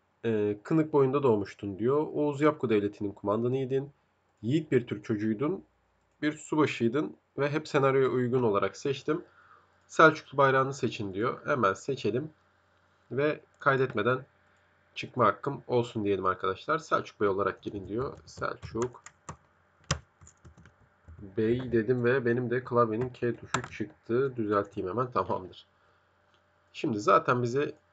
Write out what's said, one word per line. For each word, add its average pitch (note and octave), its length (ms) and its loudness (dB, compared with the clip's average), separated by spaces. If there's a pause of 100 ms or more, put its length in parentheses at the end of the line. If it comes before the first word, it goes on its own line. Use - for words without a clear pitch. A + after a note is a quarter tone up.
(260)
e, G#2 380 0
Kınık D#3 300 0
boyunda C#3 300 4
doğmuştun G2+ 560 0
diyor. C#3 340 0
Oğuz D3 280 -2
Yapgu D3+ 280 2
Devleti'nin G2+ 420 0
kumandanıydın. B2+ 760 -2 (520)
Yiğit D#3 300 -2
bir A#2+ 160 2
Türk G#2 180 -8
çocuğuydun. A2 580 -2 (580)
Bir D3+ 160 -2
subaşıydın C3+ 800 0 (200)
ve C#3 120 0
hep D#3 180 -4
senaryoya C3+ 420 4
uygun B2 340 2
olarak G2+ 340 2
seçtim. C#3+ 460 -4 (640)
Selçuklu D#3 500 4
bayrağını C3+ 360 4
seçin G#2 400 -4
diyor. A2 320 -4
Hemen A2+ 280 2
seçelim. A#2+ 560 -4 (840)
Ve C#3+ 300 0 (180)
kaydetmeden C3 640 2 (720)
çıkma - 300 -2
hakkım C#3 420 0
olsun A#2+ 360 0
diyelim F#2+ 220 0
arkadaşlar. F#2+ 520 -2
Selçuk - 440 -4
Bey G#2 60 4
olarak F#2+ 340 -2
girin G2 260 -10
diyor. A#2 380 -8
Selçuk - 800 -8 (2250)
Bey A#2+ 340 0
dedim A#2 320 2
ve B2 220 2
benim A#2+ 240 0
de B2 140 -2
klavyenin A#2+ 460 2
K A#2+ 260 -2
tuşu - 360 -8
çıktı. B2 640 -4
Düzelteyim G2+ 540 -2
hemen. B2 220 -4
Tamamdır. F#2 540 -6 (1080)
Şimdi A#2 260 -4
zaten B2+ 440 2
bize C#3 320 -2 (180)